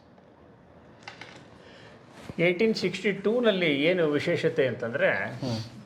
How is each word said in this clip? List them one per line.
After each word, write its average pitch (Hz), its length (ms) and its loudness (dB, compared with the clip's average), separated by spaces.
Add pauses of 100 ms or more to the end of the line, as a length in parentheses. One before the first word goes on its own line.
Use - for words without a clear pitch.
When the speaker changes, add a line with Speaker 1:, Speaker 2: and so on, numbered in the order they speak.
(2500)
Speaker 1:
ಏಯ್ಟೀನ್ 180 360 4
ಸಿಕ್ಸ್ಟಿ 196 360 -2
ಟೂನಲ್ಲಿ 190 680 2
ಏನು 170 260 4
ವಿಶೇಷತೆ 147 600 2
ಅಂತಂದ್ರೆ, 120 460 0
Speaker 2:
ಹ್ಮ್. 113 600 -6 (140)